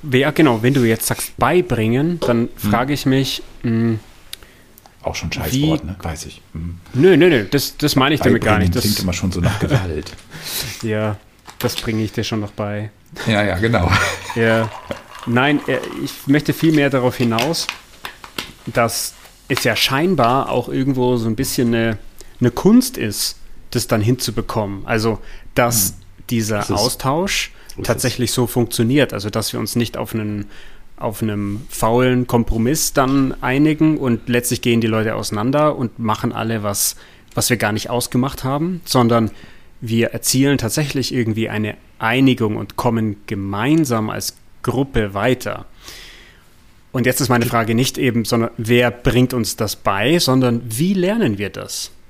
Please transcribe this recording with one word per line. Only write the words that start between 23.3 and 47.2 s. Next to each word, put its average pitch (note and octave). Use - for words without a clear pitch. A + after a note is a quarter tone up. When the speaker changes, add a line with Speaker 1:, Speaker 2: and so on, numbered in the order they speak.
Speaker 1:
das A#2+
dann A2+
hinzubekommen. A2
Also, A2+
dass A#2
Speaker 2:
Hm. -
Speaker 1:
dieser A2
Speaker 2:
Ist G2+
es. G2
Speaker 1:
Austausch C3+
Speaker 2:
So -
ist -
es. F#2+
Speaker 1:
tatsächlich A#2+
so B2
funktioniert. A#2+
Also, G2+
dass G#2+
wir A#2+
uns A2+
nicht A#2
auf A2+
einen, G#2+
auf A2+
einem G#2
faulen B2
Kompromiss A#2
dann C3+
einigen D3+
und A#2+
letztlich A#2+
gehen A#2
die A2+
Leute A2
auseinander C3
und B2
machen A2
alle A2
was, -
was -
wir B2
gar G#2+
nicht G#2+
ausgemacht B2
haben, D#3+
sondern A#2
wir A2+
erzielen C3+
tatsächlich C3+
irgendwie A2
eine G#2+
Einigung A2+
und A2
kommen A2
gemeinsam A2
als -
Gruppe A#2+
weiter. A2
Und B2
jetzt B2